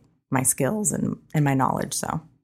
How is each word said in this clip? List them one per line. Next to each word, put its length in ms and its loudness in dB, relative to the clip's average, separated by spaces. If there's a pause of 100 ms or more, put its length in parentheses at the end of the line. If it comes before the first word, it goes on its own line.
(300)
my 140 0
skills 480 0
and, 240 -2 (180)
and 120 4
my 80 4
knowledge. 400 0
So 140 -4 (360)